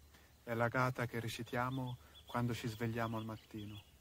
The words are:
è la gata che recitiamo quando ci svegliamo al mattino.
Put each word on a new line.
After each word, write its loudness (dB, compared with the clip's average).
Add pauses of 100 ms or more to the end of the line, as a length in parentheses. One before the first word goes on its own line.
(440)
è -2
la 4
gata 2
che -2
recitiamo -2 (300)
quando 2
ci -2
svegliamo 0
al -4
mattino. -8 (200)